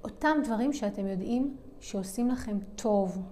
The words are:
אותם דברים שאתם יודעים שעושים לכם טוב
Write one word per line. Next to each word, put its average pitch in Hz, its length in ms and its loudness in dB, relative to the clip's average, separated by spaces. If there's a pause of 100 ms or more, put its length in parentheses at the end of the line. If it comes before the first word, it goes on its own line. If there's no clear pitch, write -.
אותם 311 400 2
דברים 233 300 2
שאתם 202 340 -2
יודעים 226 500 0 (220)
שעושים 202 500 -2
לכם 247 280 0 (180)
טוב 196 460 2 (100)